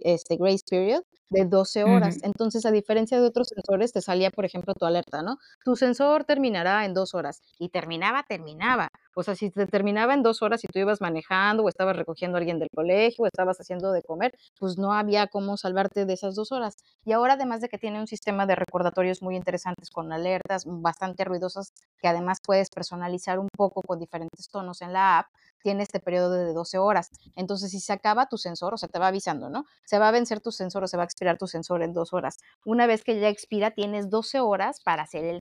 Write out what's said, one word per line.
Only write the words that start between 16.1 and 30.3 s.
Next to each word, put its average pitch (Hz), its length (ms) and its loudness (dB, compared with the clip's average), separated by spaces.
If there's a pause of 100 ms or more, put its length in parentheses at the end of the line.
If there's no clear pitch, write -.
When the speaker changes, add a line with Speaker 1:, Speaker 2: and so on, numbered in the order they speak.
Speaker 1:
esas 190 220 -6
dos 214 160 -6
horas. 240 220 -4 (300)
Y 220 80 0
ahora, 240 220 6
además 254 260 -2
de 240 80 -4
que 202 100 -8
tiene 214 220 -6
un 220 60 -6
sistema 196 400 -2
de 190 100 4
recordatorios 180 680 0
muy 185 140 -4
interesantes 180 540 -6
con 165 220 -10
alertas, 185 540 -2
bastante 175 580 -4
ruidosas, 185 460 -4 (300)
que 175 80 2
además 175 360 0
puedes 196 260 2
personalizar 180 680 -6
un 196 180 -4
poco 190 260 0
con 175 160 -6
diferentes 165 520 -12
tonos 180 320 -10
en 180 100 -10
la 190 280 6
app, - 60 0 (360)
tiene 202 200 0
este 196 180 -4
periodo 180 320 2
de 175 200 0
doce 170 260 -4
horas. 190 300 2 (280)
Entonces, 190 340 -4
si 190 100 -8
se 208 120 -6
acaba 214 340 2
tu 233 100 -6
sensor, 175 380 -6
o - 20 -6
sea, 175 120 -8
te 180 100 -8
va 185 100 2
avisando, 185 420 -4
¿no? 269 140 -8 (220)
"Se 208 120 2
va 214 100 6
a 220 40 6
vencer 233 280 0